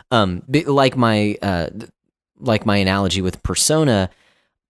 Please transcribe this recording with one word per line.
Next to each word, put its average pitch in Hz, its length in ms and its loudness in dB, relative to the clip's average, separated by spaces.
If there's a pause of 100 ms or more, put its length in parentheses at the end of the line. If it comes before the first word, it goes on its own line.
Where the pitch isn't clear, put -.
(100)
Um, 95 380 2
b-, 143 160 0
like 139 320 2
my, 107 460 2
uh, 90 260 -2
th-, 110 220 -16 (480)
like 110 280 -2
my 101 100 2
analogy 95 460 0
with 90 200 -6
Persona, 135 680 0 (600)